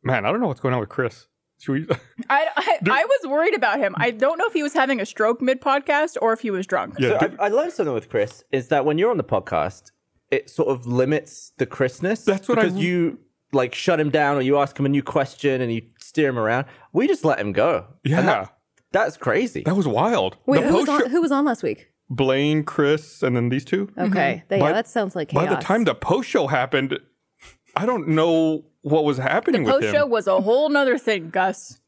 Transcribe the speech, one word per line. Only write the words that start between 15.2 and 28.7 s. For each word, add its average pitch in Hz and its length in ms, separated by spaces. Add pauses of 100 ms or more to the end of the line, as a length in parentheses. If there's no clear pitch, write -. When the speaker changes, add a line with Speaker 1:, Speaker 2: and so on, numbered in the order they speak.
Speaker 3:
and 120 140
you 113 80 (180)
steer 151 300
him 123 100
around. 113 260 (280)
We 240 140
just 359 180
let 143 140
him 101 120
go. 104 360 (180)
And 135 80
Speaker 1:
Yeah. 180 80
Speaker 3:
that, 101 340 (380)
that's 185 240
crazy. 180 460
Speaker 1:
That 165 120
was 185 120
wild. 135 580
Speaker 4:
Wait, 277 160
Speaker 1:
The - 80
Speaker 4:
who 330 80
was 320 80
Speaker 1:
post-show 294 200
Speaker 4:
on, 247 60
who 330 100
was 311 120
on 277 120
last 247 160
week? 110 260 (220)
Speaker 1:
Blaine, 139 540
Chris, 151 580
and 123 140
then 120 140
these 135 160
two. 202 320
Speaker 4:
Okay. - 100
Speaker 2:
Mm-hmm. 175 400
Speaker 4:
Th-, 196 140
Speaker 1:
By 147 60
Speaker 4:
yeah, 160 60
that 226 140
sounds 202 280
like 160 180
Speaker 1:
by 147 120
Speaker 4:
chaos. 165 140
Speaker 1:
the - 60
time 226 180
the 143 120
post 233 340
show 147 180
happened, 135 520 (760)
I 202 100
don't 220 240
know 160 560 (160)